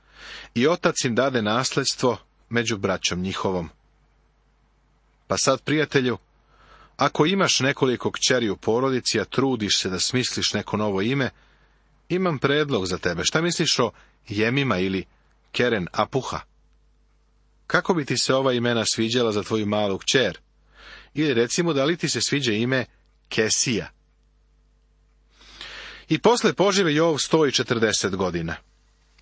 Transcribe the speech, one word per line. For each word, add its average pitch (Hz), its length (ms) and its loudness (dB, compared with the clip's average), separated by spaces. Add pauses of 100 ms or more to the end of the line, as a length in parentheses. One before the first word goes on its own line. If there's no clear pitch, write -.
(540)
I 120 120 4
otac 170 380 2
im 123 100 -2
dade 127 280 2
nasledstvo 123 760 0 (300)
među 113 280 -2
braćom 95 440 -2
njihovom. 92 500 -4 (1600)
Pa 95 100 -2
sad, 135 260 0
prijatelju, 135 560 0 (800)
ako 147 300 2
imaš 185 340 2
nekoliko 131 500 0
kćeri 117 400 0
u 90 60 -2
porodici, 123 640 0
a 92 40 -2
trudiš 123 560 0
se 101 80 -6
da 92 120 -4
smisliš - 520 -2
neko 104 240 -4
novo 104 260 -2
ime, 127 280 -2 (760)
imam 175 300 -2
predlog 139 480 0
za 87 120 -2
tebe. 85 260 -2
Šta 156 160 0
misliš 165 380 0
o 117 120 2 (380)
Jemima 113 500 0
ili 95 260 -2 (480)
Keren 113 400 0
Apuha? 110 480 -2 (1300)
Kako 180 280 0
bi 156 100 0
ti 123 140 -2
se - 160 2
ova 135 180 2
imena 117 320 0
sviđala 113 480 0
za 104 100 -2
tvoju 107 240 -2
malu 104 320 0
kćer? 113 400 0 (760)
Ili, 147 200 0
recimo, 156 380 2
da 135 120 2
li 165 120 0
ti 156 120 -4
se 120 120 -2
sviđa 131 320 0
ime 120 320 0 (440)
Kesija? 107 600 0 (2250)
I 156 100 2
posle 220 340 4
požive 185 420 2
Jov 156 240 2
sto 156 280 2
i 127 60 2
četrdeset 110 640 0
godina. 85 400 -2 (640)